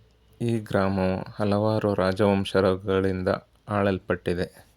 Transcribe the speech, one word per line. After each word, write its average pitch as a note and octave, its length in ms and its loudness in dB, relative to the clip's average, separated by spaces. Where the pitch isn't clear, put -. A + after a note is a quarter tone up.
ಈ A#2 180 0
ಗ್ರಾಮವು F#2+ 720 0
ಹಲವಾರು G#2 640 0
ರಾಜವಂಶಗಳಿಂದ F#2+ 1300 0
ಆಳಲ್ಪಟ್ಟಿದೆ. F#2 1000 -2